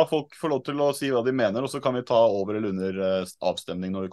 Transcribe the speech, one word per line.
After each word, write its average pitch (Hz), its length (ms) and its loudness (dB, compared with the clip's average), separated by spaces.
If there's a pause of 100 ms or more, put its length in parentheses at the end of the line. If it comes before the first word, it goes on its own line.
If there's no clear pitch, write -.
folk 151 220 -4 (100)
få 165 80 -4
lov 135 160 0
til 143 160 -4
å 143 60 2 (100)
si 135 160 -2
hva 123 100 2
de 131 140 0
mener, 110 240 2
og 135 80 -2
så 131 160 -8
kan 131 80 0
vi 123 160 -4
ta 127 80 2 (160)
over 101 240 -2
eller 107 140 -4
under, 95 300 -4 (180)
eh, 92 80 -4 (180)
avstemning 90 480 -4
når 95 140 -4
vi - 60 -8